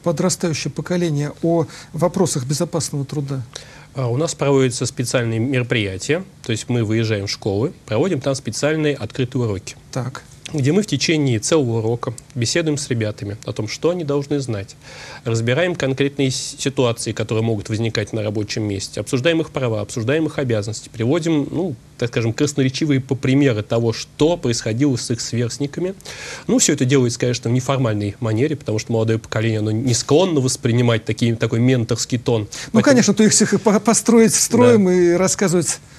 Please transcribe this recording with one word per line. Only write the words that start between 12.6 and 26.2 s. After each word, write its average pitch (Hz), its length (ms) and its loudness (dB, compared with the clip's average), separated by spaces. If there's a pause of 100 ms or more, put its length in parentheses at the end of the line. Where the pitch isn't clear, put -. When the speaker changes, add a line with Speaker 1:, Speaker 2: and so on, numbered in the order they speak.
Speaker 2:
с 143 120 -8
ребятами 104 560 -4
о - 80 -8
том, 104 140 -6
что - 220 -2
они 175 140 -2
должны 143 360 -2
знать, 110 360 -6 (480)
разбираем 123 500 0
конкретные 139 560 0
с-, - 300 -6
ситуации, 120 540 0
которые 110 300 -2
могут 113 260 -2
возникать 110 440 -4
на 110 80 -4
рабочем 107 420 -4
месте, 101 360 -6
обсуждаем 151 420 0
их - 80 -4
права, 117 320 -2
обсуждаем 135 460 -2
их 151 100 -6
обязанности, 113 520 -2
приводим, 151 600 0
ну, 147 260 -4 (240)
так 120 100 -2
скажем, 113 240 -2
красноречивые 139 680 0
по-, 131 140 -2
примеры 127 460 2
того, 117 320 0
что 165 440 0
происходило 123 580 0
с - 160 -6
их 113 100 -4
сверстниками. 143 720 -4 (540)